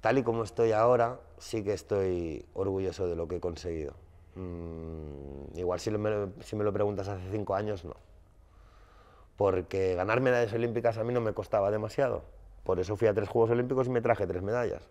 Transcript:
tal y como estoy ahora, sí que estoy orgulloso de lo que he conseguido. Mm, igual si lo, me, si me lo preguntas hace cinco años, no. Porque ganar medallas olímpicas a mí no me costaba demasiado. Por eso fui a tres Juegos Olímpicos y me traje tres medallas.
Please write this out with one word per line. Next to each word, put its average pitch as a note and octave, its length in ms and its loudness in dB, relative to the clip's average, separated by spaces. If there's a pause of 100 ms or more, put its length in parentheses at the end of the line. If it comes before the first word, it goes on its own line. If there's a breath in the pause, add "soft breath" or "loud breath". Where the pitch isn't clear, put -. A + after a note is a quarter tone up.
tal A#2 160 4
y C#3 60 4
como A#2 200 2
estoy A2+ 300 2
ahora, A#2 480 4 (160)
sí - 260 -6
que G2+ 120 0
estoy F2+ 800 -2
orgulloso F#2+ 520 -2
de F2 80 -2
lo E2 140 -4
que F2 80 -4
he E2+ 40 -4
conseguido. D#2+ 520 -6 (440)
Mm, D#2+ 1200 -10
igual F2+ 220 0
si A2+ 100 -2
lo, G#2+ 80 -2
me, G#2 300 0 (120)
si - 160 -10
me G#2 80 -2
lo G#2 80 2
preguntas G2+ 360 -2
hace F#2 220 -6
cinco G2+ 260 -2
años, G#2 280 -4
no. D#2 100 -10 (1400 soft breath)
Porque F#2 580 2
ganar G#2 280 2
medallas A#2+ 320 2
olímpicas A#2 420 0
a A2 80 -2
mí A#2+ 80 -2
no B2 80 2
me G#2+ 140 -2
costaba G2+ 360 0
demasiado. G#2+ 520 0 (420)
Por F2+ 160 2
eso F#2+ 160 -2
fui A2 100 4
a G#2+ 60 6
tres G2+ 160 0
Juegos A2+ 220 4
Olímpicos B2 360 2
y B2+ 40 -2
me B2 100 2
traje A2+ 260 2
tres F2+ 160 -4
medallas. A2 480 -2